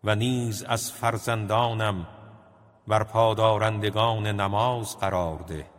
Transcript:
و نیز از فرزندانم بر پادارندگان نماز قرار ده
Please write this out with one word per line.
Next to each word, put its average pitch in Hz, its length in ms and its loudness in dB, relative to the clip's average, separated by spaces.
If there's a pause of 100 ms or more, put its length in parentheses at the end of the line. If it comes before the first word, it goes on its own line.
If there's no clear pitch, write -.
و 104 100 2
نیز 117 480 -2
از 113 300 -4
فرزندانم 110 1120 0 (840)
بر 107 140 4
پادارندگان 110 1200 2
نماز 107 720 0
قرار 90 400 -2
ده 80 280 -10 (120)